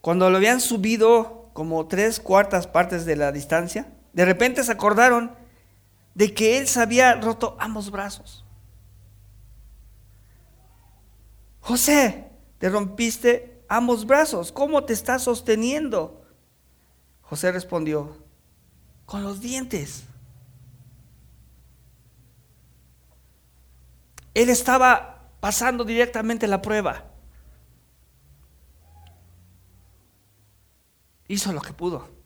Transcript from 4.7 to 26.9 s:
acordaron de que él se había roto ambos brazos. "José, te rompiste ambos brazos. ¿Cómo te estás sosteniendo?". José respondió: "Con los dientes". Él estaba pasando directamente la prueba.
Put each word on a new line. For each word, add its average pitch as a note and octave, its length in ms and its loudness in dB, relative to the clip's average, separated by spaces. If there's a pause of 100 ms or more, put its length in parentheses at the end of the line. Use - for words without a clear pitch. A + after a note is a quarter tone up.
acordaron A#3 640 4 (800)
de G#3 180 2
que A3 260 2
él C#4 100 -2
se B3 120 0
había A#3+ 360 4
roto A3 420 -4
ambos G#3+ 320 -8
brazos. - 540 -14 (3250)
"José, B3 680 2 (280)
te F#3 120 -2
rompiste A3+ 1000 -2
ambos A#3 380 -2
brazos. C4+ 460 2
¿Cómo C#4+ 320 -2
te A#3 80 -4
estás B3 320 -4
sosteniendo?". A#3 1000 -4 (1000)
José F3+ 300 -4
respondió: D#3 640 -6 (880)
"Con G3+ 180 -10
los G3 180 -10
dientes". A#3+ 640 -10 (4000)
Él A#3+ 160 4
estaba B3+ 800 2 (100)
pasando A#3+ 440 -2
directamente A3+ 640 -2
la G3 160 -2
prueba. G#3 420 -4 (4000)